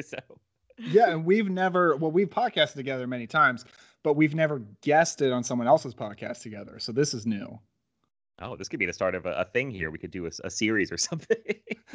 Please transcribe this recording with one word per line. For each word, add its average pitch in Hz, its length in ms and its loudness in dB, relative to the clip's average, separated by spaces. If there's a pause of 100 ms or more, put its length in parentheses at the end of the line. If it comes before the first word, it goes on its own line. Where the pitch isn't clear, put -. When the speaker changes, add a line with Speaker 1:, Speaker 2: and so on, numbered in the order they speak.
Speaker 1:
So. - 160 -12 (600)
Speaker 2:
Yeah, 208 320 4
and 160 140 -2
we've 196 240 4
never, 180 480 2
well, 160 140 0
we've 165 180 2
podcasted 214 460 0
together 131 320 -6
many 123 200 -6
times, 135 380 2 (380)
but 156 120 2
we've 151 200 4
never 151 280 0 (200)
guested 147 500 4
on 123 100 0
someone 120 240 -2
else's 139 280 4
podcast - 480 -10
together. 104 380 -14
So 120 120 -8
this 139 220 0
is 107 120 -8
new. 107 320 -6 (840)
Speaker 1:
Oh, 104 160 -10
this 92 120 -12
could 156 100 -8
be 95 80 -2
the 87 60 -4
start 92 220 -2
of 85 120 -6
a, 87 60 -4
a 69 140 -2
thing 131 240 -10
here. 85 200 -8
We 78 80 -12
could 87 120 -12
do 90 140 -8
a 82 40 -6
s-, - 160 -12
a 92 60 -8
series 107 420 0
or 87 40 -8
<laughs> - 20 -8
something. - 380 -4 (580)